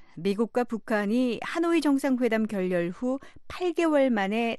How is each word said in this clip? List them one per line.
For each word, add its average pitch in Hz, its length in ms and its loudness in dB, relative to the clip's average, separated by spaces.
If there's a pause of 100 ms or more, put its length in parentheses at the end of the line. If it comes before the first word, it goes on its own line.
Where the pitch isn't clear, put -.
(180)
미국과 202 460 0
북한이 226 800 -2
하노이 339 380 0
정상회담 254 640 2
결렬 185 420 0
후 254 300 -4 (280)
팔 359 260 -4
개월 302 360 4
만에 220 500 0